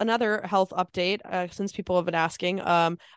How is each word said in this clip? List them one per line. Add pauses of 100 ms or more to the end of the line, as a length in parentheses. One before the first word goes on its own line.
another
health
update,
uh,
since
people
have
been
asking.
Um, (200)